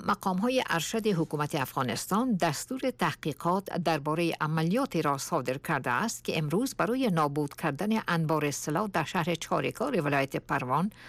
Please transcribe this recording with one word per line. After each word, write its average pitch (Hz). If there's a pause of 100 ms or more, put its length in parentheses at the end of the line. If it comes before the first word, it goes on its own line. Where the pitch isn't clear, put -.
مقام‌های 208
ارشد 208
حکومت 156
افغانستان 151
دستور 254
تحقیقات 175
درباره 160
عملیاتی 165
را 143
صادر 131
کرده 135
است 170
که -
امروز 160
برای 247
نابود 151
کردن 190
انبار 156
سلاح 160
در 160
شهر 170
چاریکار 175
ولایت 143
پروان 143 (160)